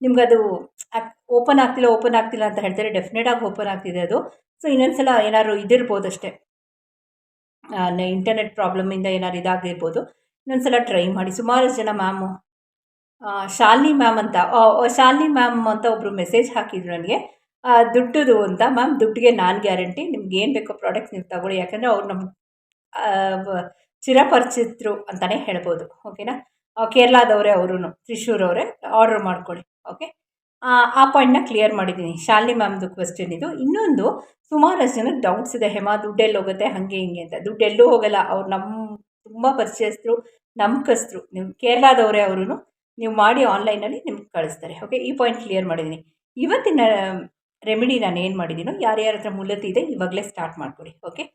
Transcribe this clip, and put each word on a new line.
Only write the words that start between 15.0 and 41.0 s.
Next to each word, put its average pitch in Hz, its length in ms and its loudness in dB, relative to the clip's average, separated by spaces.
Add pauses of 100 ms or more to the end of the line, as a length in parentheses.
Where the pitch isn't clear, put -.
ಮ್ಯಾಮ್ 240 380 2
ಅಂತ 214 200 -2
ಒಬ್ರು 220 240 -2
ಮೆಸೇಜ್ 202 440 0
ಹಾಕಿದ್ರು 185 380 -6
ನನಗೆ, 175 240 -4 (480)
ಆ, 240 180 8
ದುಡ್ಡುದು 240 600 2
ಅಂತ. 190 260 -2
"ಮ್ಯಾಮ್, 254 320 0
ದುಡ್ಡಿಗೆ 226 300 4
ನಾನು 196 300 2
ಗ್ಯಾರಂಟಿ. 190 500 -2
ನಿಮ್ಗೆ 196 260 -6
ಏನ್ 214 180 0
ಬೇಕೋ 214 180 -6
ಪ್ರಾಡಕ್ಟ್ಸ್ 196 400 -6
ನೀವು 185 160 -12
ತಗೊಳ್ಳಿ." 190 300 -6
ಯಾಕಂದ್ರೆ 214 280 -6
ಅವ್ರು 202 220 0
ನಮ್, 185 140 -8 (680)
ಆ, - 120 -6 (380)
ವ-, 180 260 -6 (340)
ಚಿರಪರಿಚಿತರು 247 1000 2
ಅಂತಾನೆ 185 340 -6
ಹೇಳ್ಬೋದು. 175 480 -6 (220)
ಓಕೆನಾ? 208 280 -10 (420)
ಆ, 226 80 -2
ಕೇರಳದವರೇ 226 680 6
ಅವ್ರುನು, 180 420 0
ತ್ರಿಶೂರವರೇ. 196 880 -4 (120)
ಆರ್ಡರ್ 220 320 4
ಮಾಡ್ಕೊಳ್ಳಿ. 180 400 -8 (260)
ಓಕೆ? 302 160 -14 (560)
ಆ, 254 100 0 (220)
ಆ 269 160 6
ಪಾಯಿಂಟ್‌ನ 262 360 4
ಕ್ಲಿಯರ್ 214 280 2
ಮಾಡಿದ್ದೀನಿ. 180 420 -4
ಶಾಲಿನಿ 226 380 2
ಮ್ಯಾಮ್‌ದು 196 360 -4
ಕ್ವೆಶ್ಚನ್ 180 420 -8
ಇದು. 277 260 -8
ಇನ್ನೊಂದು, 285 480 0 (380)
ಸುಮಾರಷ್ಟು 294 520 2
ಜನಕ್ಕೆ 247 240 -4
ಡೌಟ್ಸ್ 214 360 -2
ಇದೆ, 214 120 0
"ಹೇಮಾ, 202 280 -2
ದುಡ್ಡು 214 260 -2
ಎಲ್ಲಿ 214 160 2
ಹೋಗುತ್ತೆ?" 190 260 -4
ಹಂಗೆ 190 320 -6
ಹಿಂಗೆ 175 240 -6
ಅಂತ. 165 140 -14 (100)
ದುಡ್ಡು 214 200 -2
ಎಲ್ಲೂ 240 240 6
ಹೋಗಲ್ಲ. 214 280 2 (120)
ಅವ್ರು 190 200 -4
ನಮ್ 196 160 -4 (580)
ತುಂಬಾ 226 300 -2
ಪರಿಚಯಸ್ಥರು, 220 640 -4 (420)
ನಂಬಿಕಸ್ಥರು. 226 640 -2 (120)